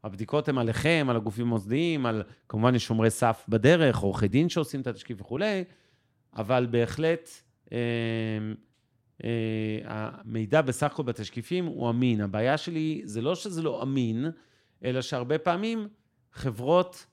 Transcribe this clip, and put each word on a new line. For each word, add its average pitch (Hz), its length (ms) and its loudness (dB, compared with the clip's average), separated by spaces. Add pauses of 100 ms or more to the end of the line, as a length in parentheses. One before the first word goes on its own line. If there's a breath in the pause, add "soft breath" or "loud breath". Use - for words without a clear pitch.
הבדיקות 110 460 -2
הן 135 80 0
עליכם, 135 520 2
על 120 60 4
הגופים 110 320 -2
המוסדיים, 127 580 0
על, 110 180 -2 (260 loud breath)
כמובן 120 260 4
יש 117 100 2
שומרי 110 240 4
סף 113 400 0
בדרך, 127 480 6
עורכי 98 300 0
דין 139 220 2
שעושים 143 320 -4
את - 60 -6
התשקיף 113 340 -10
וכולי, 185 420 -2 (720 soft breath)
אבל 123 360 2
בהחלט, 151 580 0 (420)
אה, - 60 -4 (1500)
אה, 117 60 -4 (560)
המידע 110 760 0
בסך 131 300 0
הכל - 120 -6
בתשקיפים 120 640 -4
הוא 123 240 -2
אמין. 117 320 2
הבעיה 110 360 0
שלי 156 480 -4
זה 104 160 -6
לא 156 140 0
שזה 170 260 -6
לא 147 220 -2
אמין, 127 420 0 (580 soft breath)
אלא 127 180 -2
שהרבה 127 360 -2
פעמים 208 500 -2 (440)
חברות 143 800 0